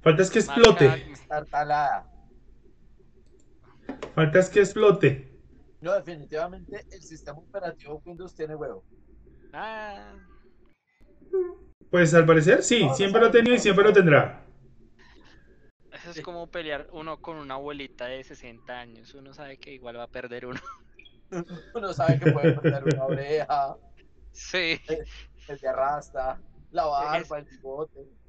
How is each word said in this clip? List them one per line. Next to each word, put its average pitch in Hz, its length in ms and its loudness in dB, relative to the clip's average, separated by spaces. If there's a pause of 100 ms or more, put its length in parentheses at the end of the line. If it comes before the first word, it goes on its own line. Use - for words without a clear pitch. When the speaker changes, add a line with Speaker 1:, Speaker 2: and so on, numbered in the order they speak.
Speaker 1:
Falta 160 200 4
es 185 100 2
que 233 80 0
Speaker 2:
Marca 139 220 -2
Speaker 1:
explote. 190 280 8
Speaker 2:
Acme. 135 240 -4
Speaker 3:
Star 151 320 -10
talada. 147 640 -4 (2000)
Speaker 1:
Falta 151 240 2
es 139 100 0
que 208 120 2
explote. 196 760 2 (420)
Speaker 3:
No, 175 120 -4
definitivamente 175 1000 -10
el 185 100 -20
sistema 151 380 -18
operativo 165 680 -14
Windows 175 280 -18
tiene 156 220 -12
huevo. 131 300 -14 (680)
Speaker 2:
Ah. 202 600 -14 (1800)
Speaker 1:
Pues 170 240 4
al 165 120 8
parecer 165 380 6
sí, 240 200 2
Speaker 3:
No, 143 60 2
no 127 60 -2
Speaker 1:
siempre 196 240 2
lo 233 80 8
ha - 20 6
Speaker 3:
sabe, 233 100 8
Speaker 1:
tenido 240 160 4
y - 20 2
Speaker 3:
no - 60 -2
Speaker 1:
siempre 196 200 4
lo 214 60 8
Speaker 3:
sabe. 202 120 8
Speaker 1:
tendrá. 147 440 4 (1500)
Speaker 2:
Eso 143 200 -20
es 165 60 -18
Speaker 3:
Sí. 156 40 -14
Speaker 2:
como 170 280 -14
pelear 156 440 -10
uno 156 260 -12
con 165 180 -14
una 139 180 -12
abuelita 139 500 -12
de 131 180 -12
sesenta 123 560 -18
años. 117 360 -20
Uno 135 180 -20
sabe 139 240 -20
que 147 160 -20
igual 123 240 -16
va 120 60 -12
a 120 40 -14
perder 123 380 -14
uno. 123 140 -12 (720)
<laughs> 175 440 -12
Speaker 3:
Uno 196 180 -8
sabe 139 260 0
que 156 120 2
puede 147 220 2
perder 139 300 -2 (120)
una 131 100 -6
oreja. 139 720 -4 (540)
Speaker 2:
Sí. 165 560 -6
Speaker 3:
El, 156 180 -6 (420)
el 143 120 -14
de 131 80 -8
arrastra, 135 720 -6 (320)
la 165 120 -2
Speaker 2:
Es, 156 60 -2 (400)
Speaker 3:
barba, 151 100 -10
el 147 60 -18
bigote. 135 540 -14 (300)